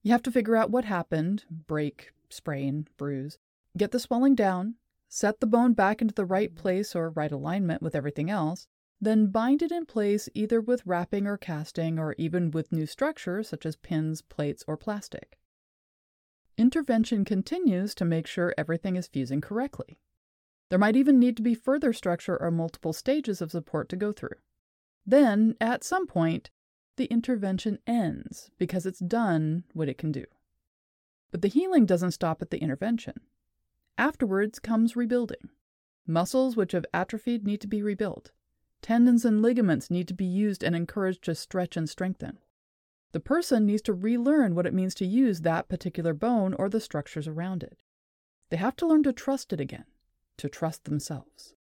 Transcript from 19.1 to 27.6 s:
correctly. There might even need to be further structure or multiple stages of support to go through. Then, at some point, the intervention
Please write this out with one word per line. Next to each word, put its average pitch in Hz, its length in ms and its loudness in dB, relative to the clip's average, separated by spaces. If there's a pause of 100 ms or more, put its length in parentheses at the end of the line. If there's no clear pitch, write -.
correctly. - 580 -8 (680)
There 185 100 4
might 214 160 4
even 269 240 8
need 240 200 4
to 220 40 -4
be 233 120 2
further 262 400 0
structure 175 420 -2
or 170 140 -2
multiple 165 420 -4
stages 262 480 -2
of 160 100 -6
support 156 380 -6
to 180 80 -8
go 208 160 -4
through. - 240 -12 (680)
Then, 220 520 6
at 233 260 -2
some 370 220 0
point, - 440 -2 (460)
the 254 100 -2
intervention 208 800 0